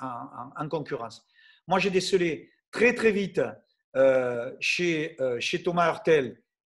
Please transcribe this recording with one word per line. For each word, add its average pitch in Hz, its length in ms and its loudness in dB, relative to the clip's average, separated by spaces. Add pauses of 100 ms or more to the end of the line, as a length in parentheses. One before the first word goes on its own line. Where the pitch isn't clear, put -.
en, 135 60 -10
en, 127 580 -12
en 156 40 -8
concurrence. 135 560 -8 (440)
Moi, 185 100 2
j'ai 196 120 2
décelé 180 600 0 (200)
très, 240 240 4
très 226 180 2
vite, 190 280 -2 (560)
euh, 127 640 2
chez, 165 640 -2
euh, 127 180 -2
chez 165 240 -4
Thomas 170 260 2
Hurtel 147 540 0 (240)